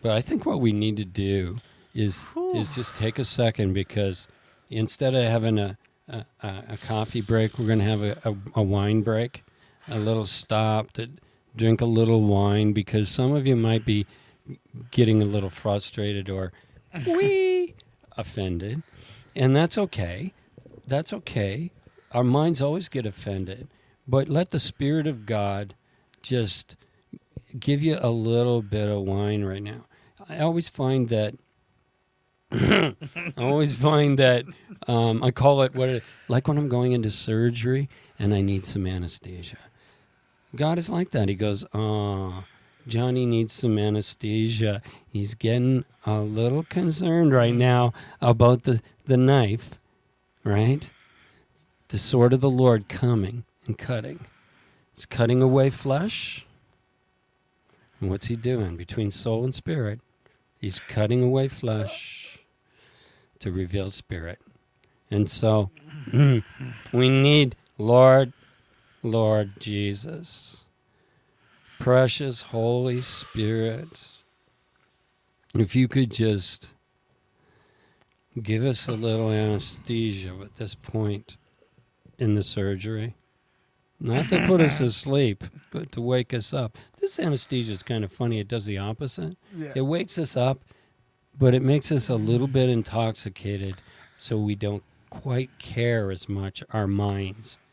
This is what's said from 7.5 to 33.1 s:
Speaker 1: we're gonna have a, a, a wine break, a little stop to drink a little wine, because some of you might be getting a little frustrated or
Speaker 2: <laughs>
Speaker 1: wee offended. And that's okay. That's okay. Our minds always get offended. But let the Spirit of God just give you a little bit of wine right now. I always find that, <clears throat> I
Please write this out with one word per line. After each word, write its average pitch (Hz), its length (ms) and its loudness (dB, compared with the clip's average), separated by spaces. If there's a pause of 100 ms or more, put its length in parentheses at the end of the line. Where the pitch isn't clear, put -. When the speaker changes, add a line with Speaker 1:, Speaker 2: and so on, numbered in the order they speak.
Speaker 1:
we're 113 80 -2
gonna 110 160 4
have 104 180 0
a, 104 220 -4
a, 107 120 -2 (200)
a 113 80 2
wine 101 380 2
break, 113 420 -4 (440)
a 113 120 -6
little 110 260 0
stop 110 680 -2
to 117 160 -10 (460)
drink 113 260 4
a 120 40 2
little 113 360 4
wine, 101 520 4
because 104 360 -2
some 127 260 0
of 139 100 0
you 135 100 4
might 113 300 2
be 104 200 0 (840)
getting 110 300 4
a 104 40 2
little 101 260 -4
frustrated 101 800 -4
or 95 220 -6 (420)
Speaker 2:
<laughs> 165 140 -8
Speaker 1:
wee 370 640 0 (440)
offended. 98 640 -6 (540)
And 135 200 4
that's 165 220 2
okay. 104 560 -4 (520)
That's 143 280 -4
okay. 117 580 -6 (400)
Our 123 120 2
minds 143 380 2
always 156 280 -2
get 127 180 -6
offended. 98 600 -8 (400)
But 135 220 2
let 165 220 0
the 117 80 -2
Spirit 147 480 -2
of 117 180 -6
God 101 480 -4 (500)
just - 520 -4 (840)
give 143 240 0
you 160 180 2
a 123 80 2
little 117 540 2
bit 104 260 -2
of 104 120 -2
wine 101 420 -2
right 98 180 -6
now. 107 240 -12 (440)
I 156 100 -10
always 165 300 0
find 131 400 -2
that, 107 260 0 (1160)
<clears throat> - 0 -
I 160 420 2 (440)